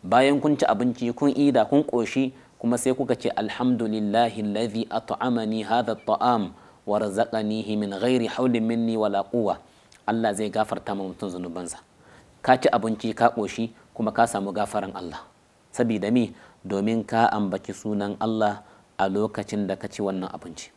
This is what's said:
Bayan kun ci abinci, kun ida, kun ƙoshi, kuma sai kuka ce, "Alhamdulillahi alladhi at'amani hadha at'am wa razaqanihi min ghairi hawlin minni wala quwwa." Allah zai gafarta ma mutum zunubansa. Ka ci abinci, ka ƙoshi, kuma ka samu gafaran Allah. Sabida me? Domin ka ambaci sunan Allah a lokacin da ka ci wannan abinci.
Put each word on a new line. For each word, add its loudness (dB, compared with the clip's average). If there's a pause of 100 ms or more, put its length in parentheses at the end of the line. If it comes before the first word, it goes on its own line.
Bayan 4
kun 2
ci 2
abinci, 0
kun 2
ida, 4
kun 4
ƙoshi, 0 (240)
kuma 0
sai 2
kuka 0
ce, -2
"Alhamdulillahi 0
alladhi -2
at'amani -2
hadha 0
at'am 0 (320)
wa 0
razaqanihi -2
min -2
ghairi 2
hawlin 2
minni 0
wala 2
quwwa." -2 (480)
Allah 0
zai -2
gafarta -2
ma -4
mutum -8
zunubansa. -8 (560)
Ka 6
ci 4
abinci, -2
ka 4
ƙoshi, -4 (160)
kuma -2
ka 4
samu -4
gafaran -4
Allah. -10 (480)
Sabida 0
me? 4 (320)
Domin 0
ka 2
ambaci -2
sunan -4
Allah 0 (320)
a 0
lokacin -2
da -2
ka -14
ci -10
wannan -4
abinci. -16